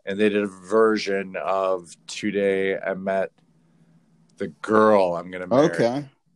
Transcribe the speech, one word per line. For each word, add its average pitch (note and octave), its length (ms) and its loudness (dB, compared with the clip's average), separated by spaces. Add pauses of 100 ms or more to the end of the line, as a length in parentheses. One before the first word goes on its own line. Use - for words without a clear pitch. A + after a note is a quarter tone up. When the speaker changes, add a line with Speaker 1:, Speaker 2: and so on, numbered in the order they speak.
Speaker 1:
and G2 140 -6
they G#2+ 100 4
did G#2 140 0
a G#2 40 -4
version G2 880 0
of F#2 540 -2 (180)
Today G2 680 -2
I - 160 -6
Met F#2+ 380 -4 (1080)
the G2+ 100 -6
Girl G#2 680 4
I'm F2 160 -8
Gonna F#2 160 -10
Marry. B2 240 4
Speaker 2:
Okay. C3+ 340 -2 (300)